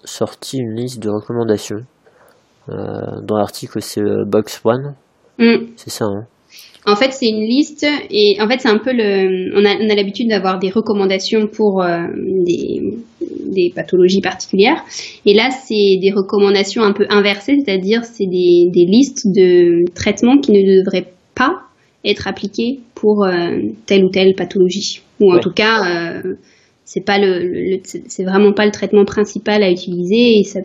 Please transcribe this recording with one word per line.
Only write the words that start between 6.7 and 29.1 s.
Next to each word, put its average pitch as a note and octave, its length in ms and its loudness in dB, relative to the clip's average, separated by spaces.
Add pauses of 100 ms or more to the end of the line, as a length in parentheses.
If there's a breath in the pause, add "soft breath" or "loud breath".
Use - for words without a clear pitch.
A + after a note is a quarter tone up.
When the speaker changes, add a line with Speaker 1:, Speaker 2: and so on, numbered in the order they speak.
Speaker 2:
En G#3 80 2
fait, C4 160 0
c'est B3 160 -4
une A3 160 -2
liste C#4 420 -2 (240)
et, G#3 320 2
en G#3+ 60 2
fait, B3 120 0
c'est - 100 -4
un G#3+ 100 2
peu B3+ 120 -2
le, F#3+ 640 0
on G3+ 100 4
a, G3+ 140 2
on A3 100 -2
a G#3 60 0
l'habitude G3+ 340 -2
d'avoir F#3+ 280 -2
des F#3 140 -4
recommandations G3+ 760 0
pour, G3+ 360 0
euh, E3+ 240 -2 (360)
des, - 360 -2 (420)
des F#3 540 -4
pathologies F#3 460 2
particulières. G3 600 0 (440 loud breath)
Et G3+ 80 6
là, A#3 160 2
c'est G3+ 500 0
des F#3+ 100 2
recommandations G3 680 0
un G3+ 120 2
peu G#3 160 0
inversées, G3+ 540 0
c'est-à-dire G3 400 -2
c'est G#3+ 220 -8
des, F3 480 4
des F3 120 4
listes A3+ 420 2
de F3 680 4
traitements A#3+ 460 2
qui A#3 140 0
ne G3 300 6
devraient F#3 280 -6 (240)
pas D#4 240 -2 (440)
être G#3 240 -4
appliqués A#3 520 -6 (160)
pour, G#3 300 2
euh, F3 340 -2 (260)
telle G3 200 4
ou F#3 40 2
telle F#3+ 260 4
pathologie. F#3 680 -2 (180)
Ou G3 120 6
en F3+ 40 6
Speaker 1:
Ouais. - 40 4
Speaker 2:
tout F3+ 120 -2
cas, A3 340 0
euh, F3 480 -6 (500 soft breath)
c'est - 220 -10
pas G3+ 140 2
le, F#3 240 2
le, F3+ 320 -4
le, - 80 0
c'est, - 240 -14
c'est - 160 -8
vraiment G3 300 4
pas G#3 120 0
le G#3 60 2
traitement G3+ 340 2
principal G#3 560 -2